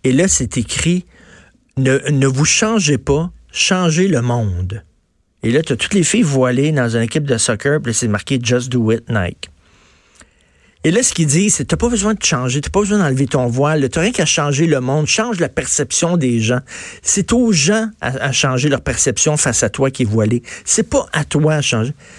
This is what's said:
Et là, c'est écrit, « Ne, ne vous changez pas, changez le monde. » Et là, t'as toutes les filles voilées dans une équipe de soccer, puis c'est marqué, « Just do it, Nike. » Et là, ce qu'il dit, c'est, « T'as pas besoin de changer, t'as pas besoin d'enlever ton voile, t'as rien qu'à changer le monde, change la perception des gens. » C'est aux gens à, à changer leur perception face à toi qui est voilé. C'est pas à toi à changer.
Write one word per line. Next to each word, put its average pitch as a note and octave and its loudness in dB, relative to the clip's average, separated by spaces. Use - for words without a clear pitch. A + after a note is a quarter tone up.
Et C3 2
là, D#3+ 4
c'est B2+ -2
écrit, « E3+ -2
Ne, C3 2
ne C3+ 2
vous C3+ 2
changez G3 2
pas, D#3+ -2
changez F#3 2
le C#3 2
monde. » G#2 -2
Et A#2 0
là, C#3+ 2
t'as C3+ -2
toutes - -4
les F#3+ 4
filles A3 2
voilées C3+ 2
dans A#2+ 0
une A2+ 2
équipe C#3+ -2
de C3+ 0
soccer, C3 0
puis A2+ -4
c'est A#2+ -2
marqué, « G#2 -2
Just B2 0
do A#2 0
it, A2+ 0
Nike. » G2 -4
Et D#3+ 2
là, A3 2
ce - 0
qu'il E3 0
dit, F3+ 2
c'est, « - -2
T'as E3+ -2
pas A#3 0
besoin A3 0
de G3+ -4
changer, C3 -2
t'as - -8
pas G3 0
besoin G#3 0
d'enlever C#3 2
ton B2 0
voile, C#3 2
t'as E3 -2
rien A#3 0
qu'à F#3 0
changer D3 0
le C#3+ 2
monde, C#3 0
change A3 -2
la D3 0
perception E3 -2
des B2 0
gens. » B2 0
C'est - 0
aux A#3 4
gens G#3 2
à, - -4
à C3 -2
changer C3 0
leur C3+ 0
perception C#3 0
face C3+ 0
à A2 2
toi C3+ 0
qui C3 -2
est A#2 0
voilé. A2 0
C'est - 0
pas - 0
à D3+ 0
toi D#3 2
à D3+ 0
changer. A#2+ -2